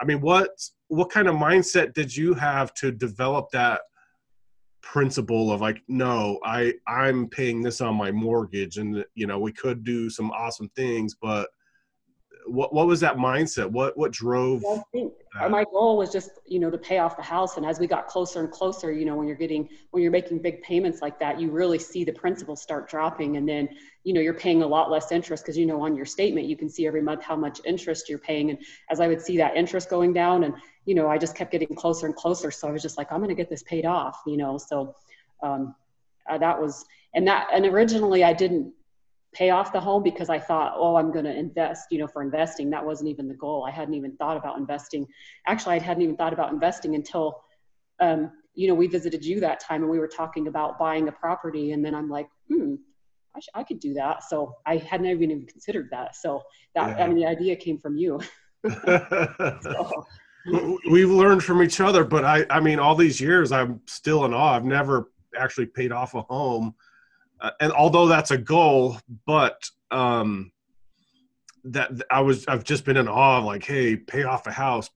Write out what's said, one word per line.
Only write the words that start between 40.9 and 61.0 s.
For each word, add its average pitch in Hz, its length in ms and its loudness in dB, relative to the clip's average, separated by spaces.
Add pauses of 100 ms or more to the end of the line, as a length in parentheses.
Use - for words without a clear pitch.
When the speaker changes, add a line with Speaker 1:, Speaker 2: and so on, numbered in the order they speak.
Speaker 2:
I'm 160 140 4
gonna 151 200 -2
invest, - 600 -4
you 165 80 -2
know, 151 80 -4
for 147 140 -12
investing." 151 480 -2
That 151 160 -4
wasn't 151 240 -6
even 139 200 -8
the 135 60 -10
goal. 143 300 -6
I 131 60 -8
hadn't 151 240 -6
even 135 240 -8
thought 156 180 -4
about 143 220 -8
investing. 143 480 -8 (400)
Actually, 185 300 0
I - 20 0
hadn't 175 240 -2
even 160 160 0
thought 165 160 -2
about 151 180 -2
investing 156 440 -2
until, 156 460 -4 (580)
um, 160 300 2 (220)
you 190 160 0
know, 180 60 4
we 175 140 4
visited 165 360 -4
you 190 160 -2
that 156 180 0
time 156 240 -6
and 160 80 0
we 165 80 0
were 156 80 0
talking 160 420 -6
about 151 300 -4
buying 160 300 0
a 147 40 -6
property. 156 600 -6
And 147 100 -2
then 151 120 -2
I'm 151 160 -6
like, 147 180 -8 (220)
"Hmm, 294 240 -2 (600)
I 302 60 -18
sh-, - 140 -20
I 240 100 -8
could - 160 -10
do 285 140 -6
that." 139 300 -4
So 151 300 -6 (120)
I 165 100 0
hadn't 180 300 -4
even, 170 240 0
even 139 160 -6
considered 185 460 -10
that. 131 220 -10
So 139 280 -6 (320)
that, 113 240 -2
Speaker 1:
Yeah. 175 60 2
Speaker 2:
I 170 40 4
mean, 165 80 4
the 165 80 4
idea 165 320 0
came 156 220 -6
from 147 180 -6
you. 156 280 -2
<laughs> - 280 -20 (120)
Speaker 1:
<laughs> 180 1000 0
Speaker 2:
So. - 420 -6 (480)
Speaker 1:
W-, 175 260 0 (120)
we've 180 200 8